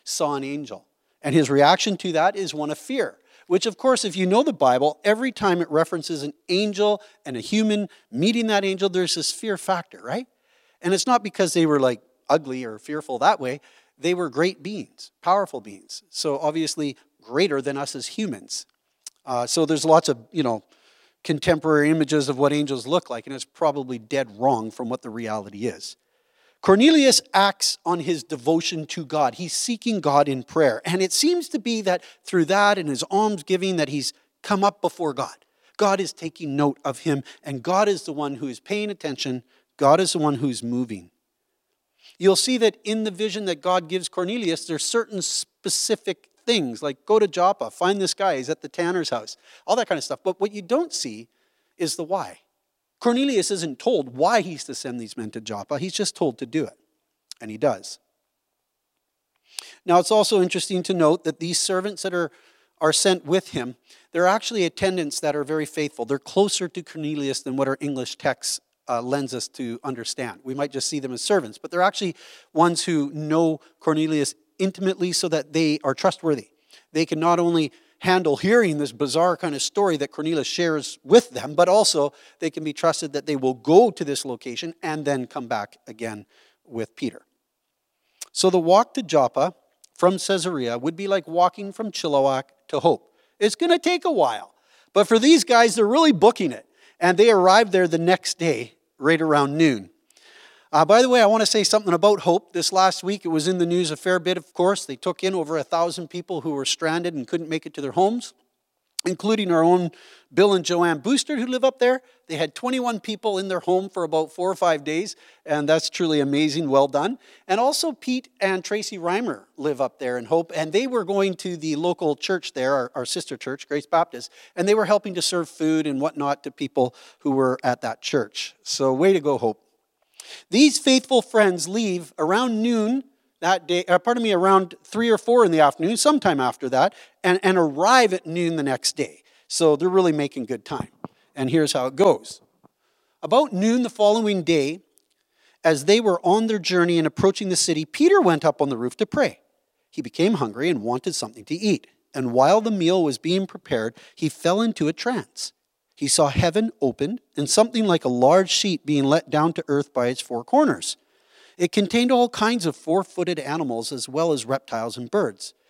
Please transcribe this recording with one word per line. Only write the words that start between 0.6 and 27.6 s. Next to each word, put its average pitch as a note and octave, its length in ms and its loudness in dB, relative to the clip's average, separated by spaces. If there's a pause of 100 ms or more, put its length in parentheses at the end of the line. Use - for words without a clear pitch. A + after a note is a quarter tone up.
And C#3 120 -4
his D3 160 4
reaction D#3+ 480 4
to F#3 160 -6
that E3+ 220 2
is F#3+ 180 -8
one D3+ 180 -6
of D3+ 60 -8
fear, A#3+ 420 -6 (280)
which, F#3 180 0
of A3 120 -6
course, B3+ 260 2
if F#3 140 -6
you F#3 80 0
know G3+ 180 4
the D4+ 100 -2
Bible, C3+ 500 2
every A3+ 280 0
time F3 300 0
it E3 80 -6
references D#3 540 -2
an D3 100 -8 (160)
angel G#3 520 0 (240)
and C3 120 -8
a A2+ 40 -8
human G#3 480 -2 (220)
meeting A3 360 0
that G3+ 180 2
angel, F#3+ 240 -2
there's F3+ 260 -2
this D#3 160 -6
fear G#3 260 -6
factor, F3+ 460 -6
right? F#3+ 240 -6 (560)
And F3 100 0
it's F#3+ 140 -2
not A#3+ 160 4
because G3 300 -2
they E3+ 120 4
were, D3+ 140 4
like, B2+ 220 0 (260)
ugly C3+ 380 -2
or A2 140 -14
fearful D3 400 -10
that E3+ 200 2
way. C3+ 220 -6 (360)
They E3 160 -2
were F3+ 160 -4
great D#3 340 -2
beings, F#3 480 -14 (100)
powerful F#3 400 0
beings. G2+ 480 -18
So C#3+ 300 -4
obviously D3+ 580 -4 (240)
greater C#3+ 400 -2
than C#3 160 -6
us C#3 180 -8
as B2+ 120 -12
humans. D3+ 580 -10 (580)
Uh, B2 220 -4
so D#3+ 220 0
there's D3+ 180 -2
lots D#3+ 240 6
of, C3 80 0 (140)
you E3 100 -4
know, A#2 220 -2 (600)
contemporary D3+ 680 2
images D3+ 380 0
of C3 100 -2
what C#3+ 120 4
angels C#3 360 -4
look E3+ 240 -2
like, A#2 160 -10
and C3+ 80 -12
it's B2+ 100 -12
probably C#3 540 -4
dead A2 400 -6
wrong A2+ 320 0
from A#2+ 180 -10
what B2 140 -8
the B2 80 -14
reality G#2+ 560 -8
is. - 300 -12 (640)
Cornelius C4 580 6 (100)
acts - 540 0